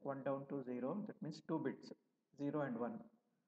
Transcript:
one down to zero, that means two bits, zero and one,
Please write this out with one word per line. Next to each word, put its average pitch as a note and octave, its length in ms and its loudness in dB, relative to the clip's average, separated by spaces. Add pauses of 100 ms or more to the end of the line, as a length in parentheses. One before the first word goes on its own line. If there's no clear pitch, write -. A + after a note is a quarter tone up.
one C3+ 200 0
down C#3 260 2
to C#3 140 0
zero, B2 440 0
that - 160 -10
means D#3 240 -4
two D#3+ 100 2
bits, - 340 0 (460)
zero C#3+ 240 2
and B2+ 160 2
one, A2 220 0 (480)